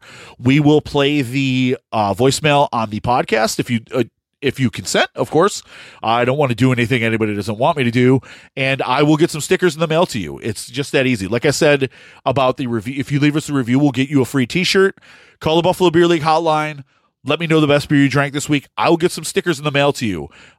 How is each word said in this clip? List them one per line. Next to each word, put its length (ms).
We 220
will 180
play 440
the, 540
uh, 220
voicemail 580
on 180
the 120
podcast 580
if 100
you, 120
uh, 100
if 200
you 100
consent, 460
of 160
course. 320
I 200
don't 140
wanna 160
do 200
anything 300
anybody 300
doesn't 240
want 200
me 80
to 60
do, 280
and 260
I 200
will 140
get 140
some 100
stickers 320
in 60
the 80
mail 200
to 120
you. 200
It's 280
just 240
that 160
easy. 200
Like 180
I 60
said 380
about 320
the 100
review, 320
if 120
you 80
leave 160
us 140
a 40
review, 260
we'll 120
get 180
you 120
a 40
free 200
t-shirt. 540
Call 160
the 80
Buffalo 260
Beer 160
League 160
hotline. 600
Let 160
me 80
know 120
the 80
best 220
beer 80
you 120
drank 220
this 160
week. 200
I 120
will 80
get 140
some 120
stickers 340
in 80
the 60
mail 220
to 120
you, 240